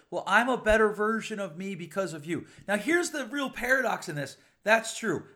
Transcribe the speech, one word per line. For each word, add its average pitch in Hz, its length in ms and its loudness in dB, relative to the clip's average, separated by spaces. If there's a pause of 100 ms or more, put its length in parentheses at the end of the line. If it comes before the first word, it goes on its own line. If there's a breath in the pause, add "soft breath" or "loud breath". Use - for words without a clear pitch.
(100)
"Well, 180 160 -4
I'm 220 220 4
a 247 100 0
better 214 320 4
version 214 500 -4
of 165 160 -8
me 190 180 -8
because 170 380 -6
of 151 140 -12
you." 165 200 -4 (220 loud breath)
Now, 202 80 2
here's 311 340 0
the 277 160 -4
real 277 240 -4
paradox 247 580 0
in 156 60 -6
this. 143 220 -8 (260 soft breath)
That's 220 340 4
true. 170 400 -2